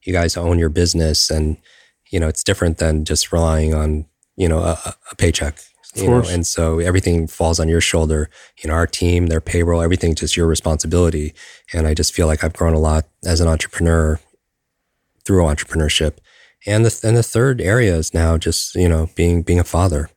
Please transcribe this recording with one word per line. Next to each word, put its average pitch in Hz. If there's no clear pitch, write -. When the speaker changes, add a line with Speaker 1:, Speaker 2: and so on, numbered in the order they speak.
Speaker 1:
you 90
guys 85
own 85
your 82
business 80
and, 78
you 98
know, 80
it's -
different 87
than 78
just -
relying 78
on, 76
you -
know, 80
a, 85
a, -
a -
paycheck. 76
Speaker 2:
Of -
Speaker 1:
You 98
know, 123
Speaker 2:
course. 85
Speaker 1:
and 87
so 80
everything 87
falls 82
on 80
your 82
shoulder. 78
You 82
know, 78
our 85
team, 87
their 82
payroll, 85
everything's 85
just -
your 85
responsibility. 80
And 80
I 78
just 80
feel 85
like 78
I've 85
grown 82
a 78
lot 78
as 85
an 85
entrepreneur 80
through 95
entrepreneurship. 76
And 107
the, 113
and 110
the 117
third 120
area 98
is 78
now 82
just, -
you 90
know, 80
being, 87
being 87
a 87
father 85